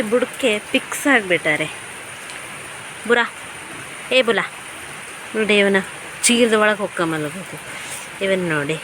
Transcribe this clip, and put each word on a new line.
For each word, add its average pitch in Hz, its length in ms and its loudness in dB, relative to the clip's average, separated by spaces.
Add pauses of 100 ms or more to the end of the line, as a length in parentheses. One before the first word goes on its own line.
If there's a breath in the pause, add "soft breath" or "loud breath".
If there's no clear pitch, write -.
(100)
ಬುಡಕ್ಕೆ 247 400 2 (200)
ಫಿಕ್ಸ್ - 360 0
ಆಗಿಬಿಟ್ಟಾರೆ. 170 600 4 (1400)
ಬುರ, 240 140 4 (960)
ಏ - 60 6
ಬುಲ, 214 180 2 (960)
ನೋಡಿ 214 240 4
ಇವನ 202 200 6 (440)
ಚೀಲದ 233 400 6
ಒಳಗೆ 214 200 4
ಹೊಕ್ಕ 185 180 -2 (120)
ಮಲಗೋದು 156 440 -4 (680 loud breath)
ಇವನ್ 190 260 2
ನೋಡಿ. 151 340 0